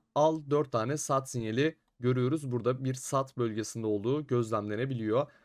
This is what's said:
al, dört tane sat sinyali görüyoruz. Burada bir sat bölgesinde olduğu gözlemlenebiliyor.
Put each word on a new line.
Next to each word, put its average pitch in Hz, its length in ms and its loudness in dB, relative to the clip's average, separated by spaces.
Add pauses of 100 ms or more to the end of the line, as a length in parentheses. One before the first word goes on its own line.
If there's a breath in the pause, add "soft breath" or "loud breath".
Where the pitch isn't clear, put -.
(160)
al, 156 340 4
dört 147 220 2
tane 123 260 0
sat 135 340 -2
sinyali 120 460 0 (220)
görüyoruz. 127 520 0
Burada 123 320 0
bir 131 100 0
sat 135 440 -4
bölgesinde 110 500 -2
olduğu 120 400 0
gözlemlenebiliyor. 113 1000 0 (180 soft breath)